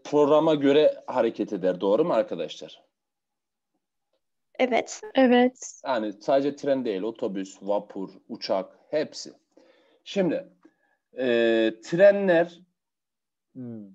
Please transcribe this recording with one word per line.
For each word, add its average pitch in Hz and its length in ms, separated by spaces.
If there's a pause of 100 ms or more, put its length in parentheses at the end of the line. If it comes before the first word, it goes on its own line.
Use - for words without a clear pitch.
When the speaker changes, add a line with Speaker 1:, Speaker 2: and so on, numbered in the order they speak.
Speaker 1:
programa 151 500
göre 143 520
hareket 117 460
eder. 90 280
Doğru 101 240
mu 170 80
arkadaşlar? 85 720 (1700)
Speaker 2:
Evet. 240 420 (140)
Speaker 3:
Evet. 254 680
Speaker 1:
Yani 110 280
sadece 143 440
tren 135 280
değil, 95 180
otobüs, 101 600
vapur, 98 480 (180)
uçak, 104 500 (120)
hepsi. 143 420 (720)
Şimdi, 175 440 (680)
e, 127 60 (600)
trenler 190 760 (1300)